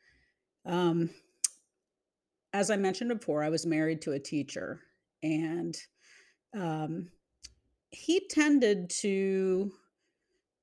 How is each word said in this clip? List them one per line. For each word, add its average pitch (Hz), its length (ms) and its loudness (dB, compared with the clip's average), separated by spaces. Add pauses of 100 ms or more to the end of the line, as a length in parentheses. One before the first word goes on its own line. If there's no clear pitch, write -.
(640)
Um, 170 460 2 (1400)
as 202 180 2
I 208 60 2
mentioned 196 340 0
before, 156 320 -2
I 151 60 0
was 160 180 0
married 156 360 0
to 160 100 -4
a 139 80 -4
teacher, - 600 -6 (400)
and, 160 560 -2 (800)
um, 165 540 -4 (800)
he 381 380 0
tended 240 640 4 (100)
to, 190 720 2 (920)